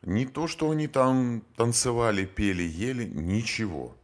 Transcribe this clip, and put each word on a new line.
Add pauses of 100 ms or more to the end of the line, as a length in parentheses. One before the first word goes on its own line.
ни
то,
что
они
там (140)
танцевали,
пели,
ели,
ничего.